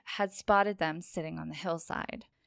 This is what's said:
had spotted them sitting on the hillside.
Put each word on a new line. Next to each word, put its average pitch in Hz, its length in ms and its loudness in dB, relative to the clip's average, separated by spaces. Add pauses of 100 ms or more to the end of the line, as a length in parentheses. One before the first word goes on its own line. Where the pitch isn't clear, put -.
(160)
had 202 180 0
spotted 202 460 4
them 160 220 0
sitting 160 380 -4
on 156 100 -6
the 147 60 -8
hillside. 165 680 -4 (220)